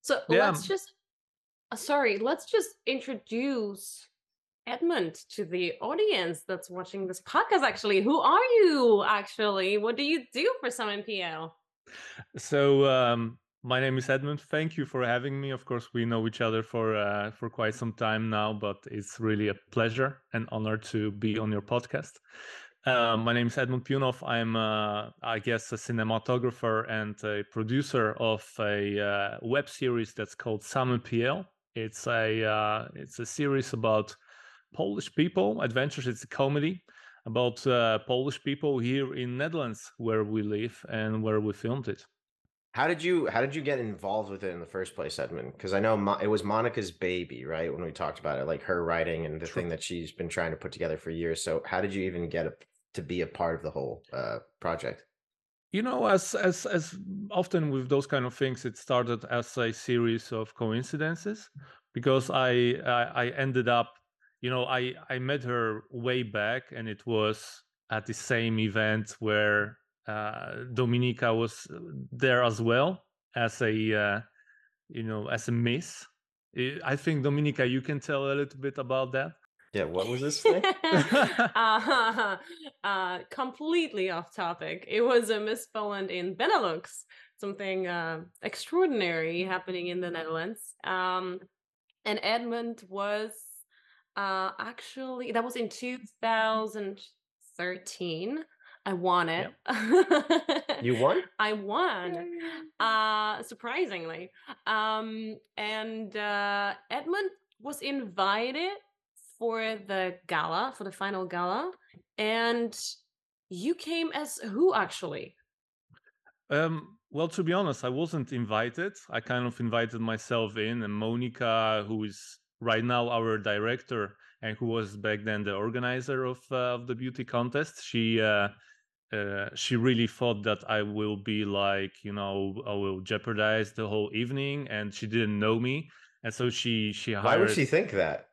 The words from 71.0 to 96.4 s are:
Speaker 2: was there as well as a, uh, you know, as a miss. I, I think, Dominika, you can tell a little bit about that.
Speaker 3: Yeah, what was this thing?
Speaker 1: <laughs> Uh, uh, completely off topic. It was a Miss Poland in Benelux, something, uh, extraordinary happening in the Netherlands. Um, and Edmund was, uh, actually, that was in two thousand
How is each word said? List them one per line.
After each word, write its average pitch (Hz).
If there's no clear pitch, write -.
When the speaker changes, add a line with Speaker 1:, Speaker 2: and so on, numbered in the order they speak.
Speaker 2:
was 113
there 123
as 113
well 135
as 117
a, 110
uh, 104
you 117
know, 110
as 117
a 120
miss. 117
I, 131
I 139
think, 147
Dominika, 143
you 131
can 143
tell 139
a 139
little 143
bit 135
about 131
that. 139
Speaker 3:
Yeah, 95
what 90
was 127
this 147
thing? 196
Speaker 1:
<laughs> -
Uh, 226
uh, 190
completely 285
off 170
topic. 170
It 220
was 240
a 220
Miss 214
Poland 202
in 180
Benelux, 214
something, 196
uh, 165
extraordinary 180
happening 180
in 175
the 175
Netherlands. 165
Um, 185
and 214
Edmund 233
was, 208
uh, 190
actually, 247
that 233
was 247
in 226
two 247
thousand 220